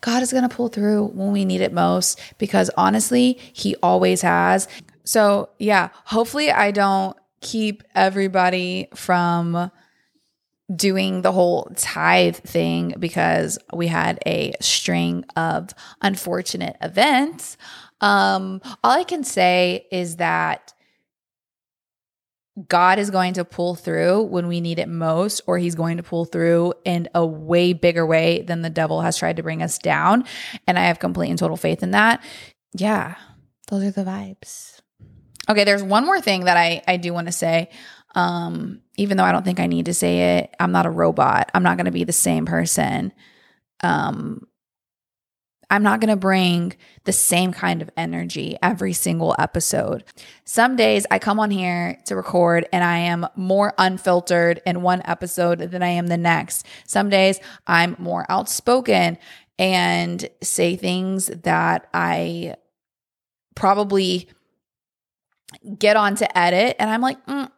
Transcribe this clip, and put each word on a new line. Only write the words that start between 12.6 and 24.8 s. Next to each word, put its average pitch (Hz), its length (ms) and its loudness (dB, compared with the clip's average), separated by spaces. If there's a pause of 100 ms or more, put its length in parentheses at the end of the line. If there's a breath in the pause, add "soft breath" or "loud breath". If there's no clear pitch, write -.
because 165 600 -2 (140)
we 170 140 -4
had 170 400 -2
a 170 340 -2
string - 640 -2 (120)
of 165 340 -2 (320 loud breath)
unfortunate 180 800 -4
events. 262 720 0 (440 loud breath)
Um, 196 600 2 (240 loud breath)
all 240 80 6
I 349 120 2
can 320 200 -6
say 180 680 2
is 175 260 -6
that 165 580 -2 (1900)
God 180 300 4
is 202 120 -2
going 180 240 0
to 180 100 -2
pull 175 320 -4
through 175 480 0
when 175 240 -2
we 175 120 -2
need 170 200 -4